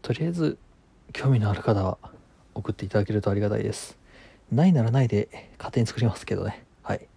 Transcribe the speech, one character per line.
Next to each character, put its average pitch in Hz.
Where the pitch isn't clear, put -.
と -
り 156
あ -
え 170
ず、 170
興 -
味 127
の 107
あ 101
る -
方 101
は 92
送 -
っ -
て -
い 95
た 107
だ 101
け 107
る 104
と 101
あ 98
り 101
が 104
た 107
い 107
で 107
す。 -
な 147
い 185
な 135
ら 113
な 131
い 120
で、 -
勝 -
手 123
に 110
作 -
り 123
ま 104
す -
け -
ど 95
ね。 -
は -
い。 -